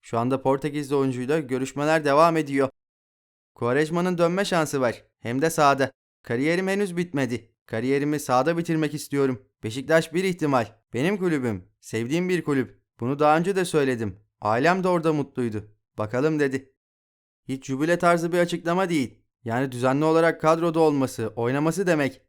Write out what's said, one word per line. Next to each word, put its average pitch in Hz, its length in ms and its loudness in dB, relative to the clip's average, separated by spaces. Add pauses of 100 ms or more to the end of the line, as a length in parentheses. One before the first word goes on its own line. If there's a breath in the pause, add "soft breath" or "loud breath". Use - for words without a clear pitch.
Şu - 160 -4
anda 131 240 -2
Portekizli 139 520 -2
oyuncuyla 135 460 0
görüşmeler 143 640 -2
devam 156 320 4
ediyor. 139 320 0 (840)
Quaresma'nın 156 640 0
dönme 170 260 2
şansı 156 360 -2
var. 117 240 -2 (160)
Hem 123 220 -2
de 160 80 2
sahada. 139 420 2 (300)
"Kariyerim 160 460 -2
henüz 196 280 -2
bitmedi. 139 560 -4 (140)
Kariyerimi 139 540 -2
sahada 139 380 2
bitirmek 156 360 -2
istiyorum. 139 480 -2 (220)
Beşiktaş 147 500 0
bir 185 100 0
ihtimal. 151 420 0 (280)
Benim 165 220 0
kulübüm. 131 480 -2 (160)
Sevdiğim 131 480 -4
bir 175 160 -2
kulüp. 135 360 -2 (200)
Bunu 131 180 -4
daha 151 200 4
önce 180 180 0
de 185 80 0
söyledim. 127 520 0 (240)
Ailem 156 440 2
de 185 40 2
orada 165 240 2
mutluydu. 123 520 -4 (340)
Bakalım." 127 420 0
dedi. 135 340 -2 (760)
Hiç 135 180 -8
jübile 156 320 0
tarzı 175 340 2
bir 175 60 2
açıklama 175 500 0
değil. 147 300 -2 (260)
Yani 123 280 -2
düzenli 131 320 0
olarak 160 360 2
kadroda 165 400 2
olması, 135 560 0
oynaması 151 500 0
demek. 147 420 0